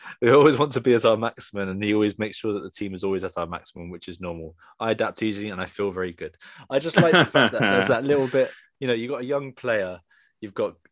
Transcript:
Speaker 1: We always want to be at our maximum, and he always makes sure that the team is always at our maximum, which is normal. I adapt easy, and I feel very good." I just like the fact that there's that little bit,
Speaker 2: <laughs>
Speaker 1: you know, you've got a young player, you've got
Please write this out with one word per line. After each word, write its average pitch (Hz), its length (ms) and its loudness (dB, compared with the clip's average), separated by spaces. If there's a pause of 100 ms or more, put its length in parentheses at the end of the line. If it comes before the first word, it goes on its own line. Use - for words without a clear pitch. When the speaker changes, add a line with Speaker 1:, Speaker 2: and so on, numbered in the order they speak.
(200)
Speaker 1:
We 120 120 4
always 143 260 8
want 147 140 0
to 127 100 -2
be 123 140 4
at 113 100 2
our 113 100 6
maximum, 104 540 -6
and 98 140 -6
he 104 100 0
always 104 240 2
makes 107 200 -6
sure 110 160 -4
that 101 100 -6
the 92 80 -14
team 98 240 -8
is 90 80 -8
always 95 200 -2
at 87 140 -8
our 85 80 -4
maximum, 85 460 -12
which 87 160 -16
is 87 120 -16
normal. 85 360 -12 (240)
I 113 100 -4
adapt 104 320 -2
easy, 104 280 -4
and 92 120 -8
I 92 60 -6
feel 101 240 -4
very 90 200 -6
good." 80 240 -12 (360)
I 135 80 0
just 165 200 2
like 165 140 6
the 175 120 6
fact 127 280 4
that - 80 -2
there's 98 280 2
that 120 140 2
little 139 240 2
bit, 127 220 2 (160)
Speaker 2:
<laughs> - 140 -20
Speaker 1:
you 135 80 -4
know, 123 80 0
you've 120 160 -6
got 127 100 -6
a 127 40 -8
young 139 280 -6
player, 98 460 -4 (420)
you've 101 140 -12
got 104 180 -2 (180)